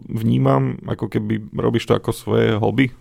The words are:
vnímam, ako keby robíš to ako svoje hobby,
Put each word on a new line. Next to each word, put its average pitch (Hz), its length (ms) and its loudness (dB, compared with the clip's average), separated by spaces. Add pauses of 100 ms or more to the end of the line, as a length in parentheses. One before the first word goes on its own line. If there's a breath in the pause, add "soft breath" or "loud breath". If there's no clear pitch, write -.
vnímam, 131 800 0
ako - 260 -4
keby 107 420 -2
robíš 117 320 0
to - 80 2
ako 110 200 0
svoje 110 420 2
hobby, 107 460 2